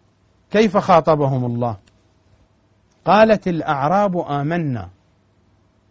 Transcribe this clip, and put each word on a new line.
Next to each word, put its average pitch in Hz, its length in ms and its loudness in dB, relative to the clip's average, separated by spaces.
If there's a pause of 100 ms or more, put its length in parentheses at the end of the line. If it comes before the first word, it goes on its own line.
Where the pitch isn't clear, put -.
(520)
كيف 208 260 2
خاطبهم 147 680 2
الله؟ 120 320 -4 (1300)
قالت 208 420 4
الأعراب 175 680 -2
آمنا. 143 720 -6 (1000)